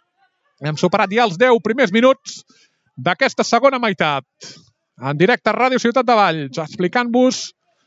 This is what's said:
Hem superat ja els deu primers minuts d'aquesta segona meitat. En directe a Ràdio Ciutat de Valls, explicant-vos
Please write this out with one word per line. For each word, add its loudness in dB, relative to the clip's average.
Hem -6
superat 0
ja 0
els -2
deu 4
primers 0
minuts 0
d'aquesta -2
segona 0
meitat. -2
En -6
directe 0
a -2
Ràdio 0
Ciutat 0
de 4
Valls, 0
explicant-vos -2